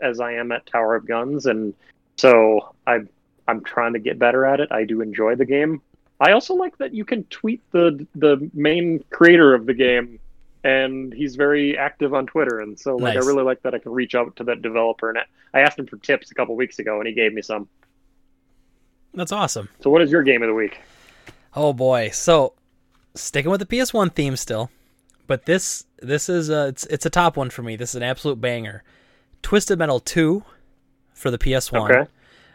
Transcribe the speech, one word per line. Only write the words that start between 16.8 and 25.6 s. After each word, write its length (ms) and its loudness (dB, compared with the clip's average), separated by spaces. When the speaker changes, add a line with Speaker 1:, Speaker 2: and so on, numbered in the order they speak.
Speaker 1:
and 80 -6
he 60 -8
gave 220 0
me 80 -8
some. 260 -8
Speaker 2:
That's 200 -8
awesome. 360 -4
Speaker 1:
So 100 0
what 120 6
is 80 0
your 120 4
game 200 2
of 60 0
the 60 0
week? 260 -4
Speaker 2:
Oh, 180 0
boy. 380 0
So, 440 2
sticking 360 -4
with 100 0
the 60 -10
P 120 -4
S 160 -2
one 160 0
theme 240 -2
still, 360 -6
but 180 -4
this, 400 -2